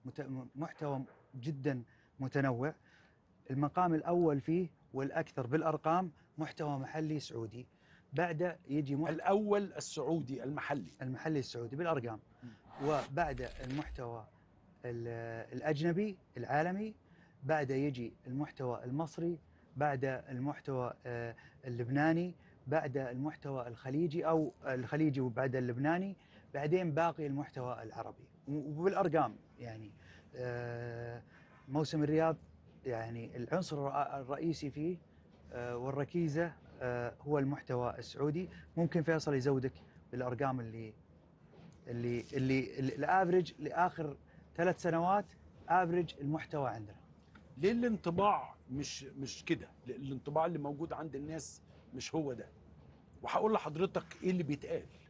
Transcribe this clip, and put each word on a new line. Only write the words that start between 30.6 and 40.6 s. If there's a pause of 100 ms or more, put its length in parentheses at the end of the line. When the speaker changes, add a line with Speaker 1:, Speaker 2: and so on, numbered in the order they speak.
Speaker 1:
موسم
الرياض، (480)
يعني
العنصر
الرئ-،
الرئيسي
فيه، (560)
آه،
والركيزة، (280)
آه،
هو
المحتوى
السعودي. (280)
ممكن
فيصل
يزودك (380)
بالأرقام
اللي، (920)